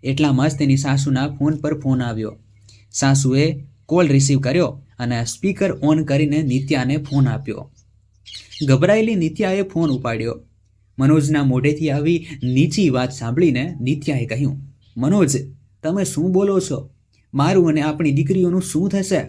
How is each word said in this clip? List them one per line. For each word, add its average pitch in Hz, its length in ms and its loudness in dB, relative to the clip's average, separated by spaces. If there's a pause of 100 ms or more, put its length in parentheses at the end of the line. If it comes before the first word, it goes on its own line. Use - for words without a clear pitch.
એટલામાં 139 440 2
જ 139 60 -2
તેની 135 220 2
સાસુના 139 520 0
ફોન 151 280 0
પર 151 240 -2
ફોન 131 220 0
આવ્યો. 110 340 -6 (560)
સાસુએ 139 720 0 (220)
કોલ 170 200 2
રિસીવ 139 340 4
કર્યો 139 420 -2 (160)
અને 120 260 -4
સ્પીકર 196 600 -2
on 156 200 2
કરીને 147 380 0
નિત્યાને 135 540 0
ફોન 139 320 0
આપ્યો. - 420 -8 (960)
ગભરાયેલી 202 480 2
નિત્યાએ 190 480 -2
ફોન 165 280 -2
ઉપાડ્યો. 117 540 -4 (540)
મનોજના 147 460 2
મોઢેથી 143 460 0
આવી 160 360 0 (160)
નીચી 143 480 2
વાત 127 220 -2
સાંભળીને 135 680 -2
નિત્યાએ 135 460 -2
કહ્યું, 131 340 -4 (360)
"મનોજ, 139 400 2 (460)
તમે 180 220 -2
શું 180 280 -2
બોલો 196 280 2
છો? - 300 -8 (440)
મારું 170 340 4
અને 151 120 2
આપણી 151 320 0
દીકરીઓનું 175 500 2
શું 180 280 -2
થશે?" 190 380 0